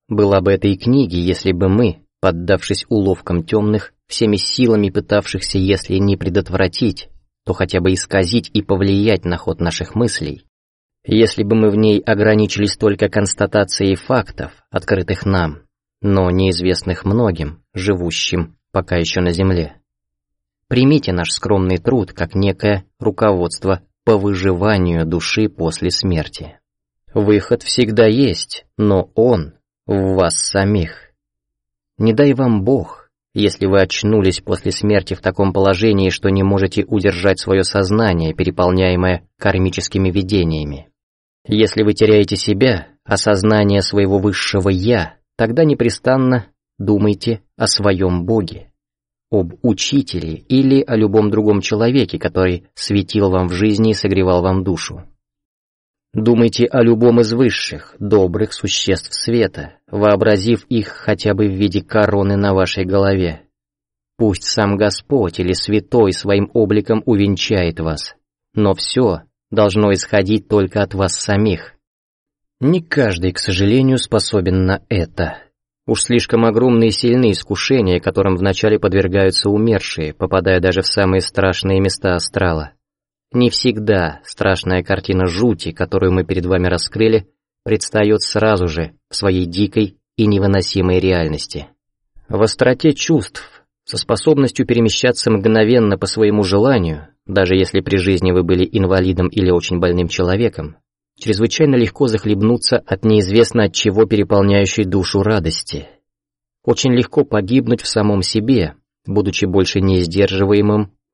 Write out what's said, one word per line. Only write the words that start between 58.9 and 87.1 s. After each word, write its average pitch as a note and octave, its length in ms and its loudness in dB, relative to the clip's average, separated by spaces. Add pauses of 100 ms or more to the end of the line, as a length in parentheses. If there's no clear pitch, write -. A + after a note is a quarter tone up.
света, A#2 600 -4 (140)
вообразив G#2 800 2
их A2+ 200 -2
хотя - 480 -4
бы G#2 120 0
в G2 60 -2
виде F#2+ 300 -2
короны G2+ 540 0
на G2+ 160 0
вашей F#2+ 320 -2
голове. F#2+ 560 0 (760)
Пусть G#2 280 0
сам G2+ 320 -2
Господь G2+ 600 -2
или F2+ 120 -2
святой G#2 640 0
своим G2+ 400 -2
обликом G#2+ 520 0
увенчает G2 760 0
вас, D#2+ 340 -8 (380)
но G2+ 200 2
все F#2+ 500 -2 (280)
должно G#2 420 2
исходить G2+ 540 -2
только G2+ 360 0
от F#2 100 -6
вас F#2+ 220 -2
самих. G2+ 580 -2 (840)
Не E3 220 0
каждый, F#2 520 -2
к - 60 -10
сожалению, A2+ 580 2
способен F#2+ 680 0
на F#2+ 240 0
это. E2+ 500 -4 (480)
Уж A#2 160 -2
слишком A#2 420 0
огромны A#2 420 4
и G#2+ 40 2
сильны A#2+ 400 2
искушения, F#2+ 680 0
которым F#2+ 360 0
вначале G2 440 0
подвергаются F#2+ 720 0
умершие, G#2 640 0
попадая F#2 460 0
даже F2+ 220 2
в - 60 -2
самые F#2+ 340 0
страшные F#2+ 580 -2
места F#2+ 360 -2
астрала. E2+ 560 -4 (600)
Не B2 180 2
всегда G#2+ 720 -2
страшная F#2 600 -2
картина F#2 440 -2
жути, F#2 440 -2
которую F#2 420 -2
мы F#2 100 0
перед F2+ 220 -4
вами F2+ 220 0
раскрыли, A2 600 0 (360)